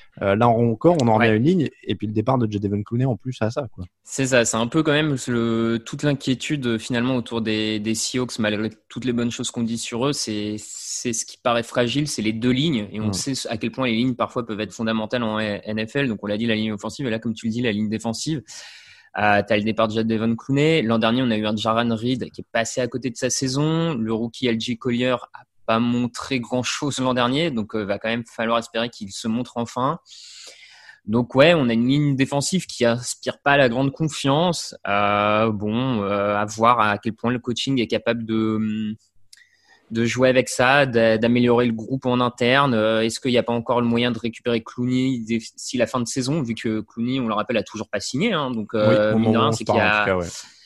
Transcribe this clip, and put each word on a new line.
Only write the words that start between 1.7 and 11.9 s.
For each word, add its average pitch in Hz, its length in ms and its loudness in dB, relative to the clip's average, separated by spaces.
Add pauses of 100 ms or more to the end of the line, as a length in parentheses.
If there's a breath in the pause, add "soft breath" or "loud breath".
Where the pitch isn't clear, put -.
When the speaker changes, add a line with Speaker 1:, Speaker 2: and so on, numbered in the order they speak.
Speaker 1:
Et 104 120 -4
puis 104 120 -8
le 107 60 -6
départ 110 240 2
de 113 120 0
Jadeveon 101 340 -2
Clowney, 123 220 -2
en 120 120 0
plus, 127 240 -10
à 110 100 0
ça, 131 220 -6
quoi. 92 100 -14 (240)
Speaker 2:
C'est 135 200 -4
ça, 123 180 4
c'est 113 100 -2
un 113 120 0
peu 156 160 0
quand 151 100 2
même 147 240 0 (100)
le... 117 560 0
toute - 200 -10
l'inquiétude, 139 640 -2
euh, 117 100 0
finalement 123 380 -2
autour 117 260 -4
des... 107 380 -2
des 110 160 -2
Seahawks, 123 420 -4
malgré 107 320 0 (180)
toutes 117 160 -12
les 123 80 -2
bonnes 120 200 0
choses 120 200 -6
qu'on 120 120 -4
dit 113 160 -4
sur 120 260 -4
eux, 147 80 0
c'est, 107 460 -4
c'est - 520 -8
ce - 140 -4
qui - 120 -20
paraît 120 260 0
fragile, 127 440 -2